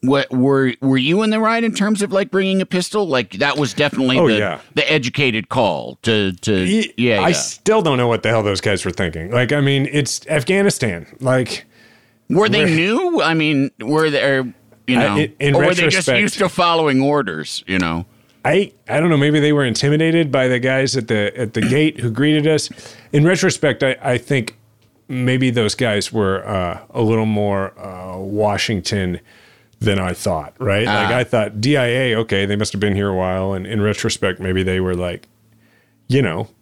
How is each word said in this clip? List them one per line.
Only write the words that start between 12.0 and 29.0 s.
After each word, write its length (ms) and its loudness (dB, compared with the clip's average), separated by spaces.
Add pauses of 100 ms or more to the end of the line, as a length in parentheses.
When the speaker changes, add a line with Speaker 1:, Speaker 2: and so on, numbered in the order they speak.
Speaker 1:
Were 180 4
they 160 2
Speaker 2:
we're 100 2
Speaker 1:
new? 480 0
I 120 2
mean, 360 0 (100)
were 300 0
there 420 0 (400)
you 80 2
Speaker 2:
I, 80 2
Speaker 1:
know? 100 0
Speaker 2:
in, 220 -2
in 140 2
Speaker 1:
Or 120 4
were 80 2
they 140 0
just 200 0
Speaker 2:
retrospect 120 2
Speaker 1:
used 180 -2
to 100 2
following 520 2
orders, 680 -2
you 120 0
know? 280 -2 (380)
Speaker 2:
I, 280 0 (160)
I 120 0
don't 100 2
know. 60 4
Maybe 240 4
they 120 4
were 120 2
intimidated 680 2
by 160 2
the 100 2
guys 380 0
at 120 -4
the, 300 0
at 160 -4
the 60 0
gate 400 0
who 100 -2
greeted 360 2
us. 240 0 (420)
In 120 4
retrospect, 600 2
I, 180 0
I 160 0
think 400 -4 (500)
maybe 420 0
those 240 0
guys 380 -2
were, 340 0
uh, 340 -4 (100)
a 120 -2
little 240 2
more, 520 -2
uh, 400 -14
Washington 1000 -2 (580)